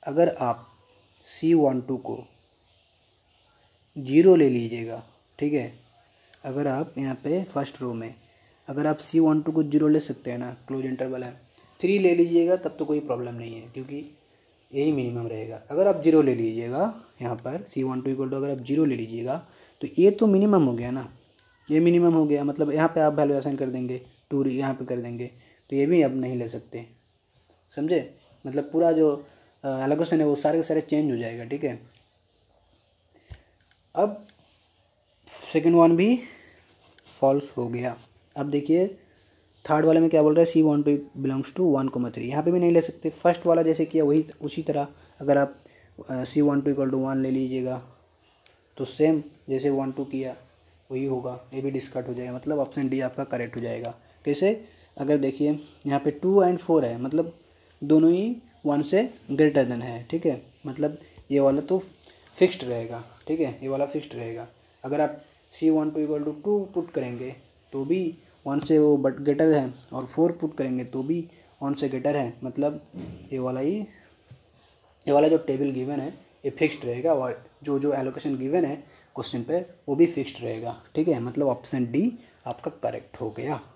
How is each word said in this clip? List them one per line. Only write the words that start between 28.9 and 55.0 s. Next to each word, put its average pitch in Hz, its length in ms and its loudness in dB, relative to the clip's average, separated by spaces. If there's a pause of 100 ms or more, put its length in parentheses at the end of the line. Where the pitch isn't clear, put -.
जो, 156 220 4 (500)
अ, 139 40 -4
एलोकेशन 151 520 0
है 151 60 4
वो 147 100 4
सारे 151 220 0
के 165 40 0
सारे 160 180 0
change 151 300 0
हो 123 60 -2
जाएगा, 117 280 -8
ठीक 143 200 -8
है। 127 100 -2 (2250)
अब 202 320 0 (1300)
second 165 240 4
one 165 200 8
भी 208 200 4 (1040)
false 139 360 2
हो 123 120 -4
गया। 120 280 -6 (400)
अब 143 140 -6
देखिए 147 360 2 (800)
Third 156 220 2
वाले 160 140 6
में 165 100 4
क्या 160 120 6
बोल 151 120 6
रहा 165 60 6
है, 165 60 8
सी 165 160 4
वन 147 200 4
टू 147 140 4 (240)
belongs 135 320 -4
to 185 180 0
one 135 180 2
comma 123 220 -4
three, 120 160 -8
यहाँ 143 160 -4
पे 165 80 2
भी 180 80 2
नहीं 175 140 4
ले 170 80 8
सकते। 165 300 -4
First 170 360 0
वाला 165 160 4
जैसे 160 220 2
किया 160 200 2
वही 151 220 4 (160)
उसी 147 200 -8
तरह, 147 260 -2 (320)
अगर 139 180 4
आप, 139 200 -2 (520)
अ, 127 140 -4
सी 147 160 -2
one 143 200 4
to 139 140 0
equal 135 180 -2
to 131 120 -2
one 135 180 -2
ले 131 80 -2
लीजिएगा 127 520 -4 (960)
तो 135 60 -4
same 156 380 2 (260)
जैसे 135 220 0
वन 135 220 -2
टू 135 120 -6
किया 131 300 -8 (560)
वही 131 140 -6
होगा, 127 280 -4 (220)
ये 135 60 -8
भी 135 100 -2
discard 131 360 -8
हो 127 80 -8
जाएगा, 123 180 -10
मतलब 147 260 -6
option 135 300 -4
D 131 120 -2
आपका 131 240 -4
correct 120 320 -8
हो 120 40 -8
जाएगा। 120 300 -8 (340)
कैसे? 147 260 0 (460)
अगर 143 200 0